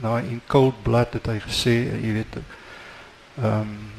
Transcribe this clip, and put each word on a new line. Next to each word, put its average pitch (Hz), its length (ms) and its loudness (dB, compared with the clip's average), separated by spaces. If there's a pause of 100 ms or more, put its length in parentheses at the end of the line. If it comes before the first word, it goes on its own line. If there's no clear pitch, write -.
na 117 160 0
In 120 280 -4
Cold 131 360 4
Blood 117 300 2
het - 140 -6
hy 110 140 -2
gesê, - 300 0 (220)
uh, 113 120 -4
jy 113 80 0
weet, 110 240 -4 (1080)
ehm, 107 240 2 (320)